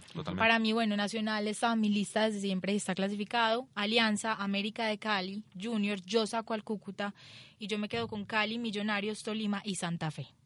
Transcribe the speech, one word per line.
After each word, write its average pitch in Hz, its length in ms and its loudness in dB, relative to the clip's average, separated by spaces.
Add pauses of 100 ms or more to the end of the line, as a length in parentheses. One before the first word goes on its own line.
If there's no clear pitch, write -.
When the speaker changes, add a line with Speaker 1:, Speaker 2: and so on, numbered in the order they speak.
(120)
Speaker 1:
totalmente. 180 280 -4
Speaker 2:
Para 226 180 6
mí, 220 160 2
bueno, 220 240 2
Nacional 214 500 -2
estaba 233 260 2
en 226 80 2
mi 214 80 4
lista 208 360 2
desde 214 140 0
siempre 190 340 0
y 208 40 2
está 185 180 -2
clasificado. 220 800 0
Alianza, 220 580 2
América 202 540 -2
de 214 100 0
Cali, 202 460 -2 (180)
Junior, 208 400 0
yo 208 240 2
saco 226 300 -2
al 214 80 -4
Cúcuta 202 500 -6 (460)
y 214 80 -8
yo 208 100 -2
me 208 120 -2
quedo 233 180 -2
con 208 180 -6
Cali, 214 320 2
Millonarios, 208 640 0
Tolima 214 420 0
y 196 120 -2
Santa 170 340 -2
Fe. 143 180 -8 (180)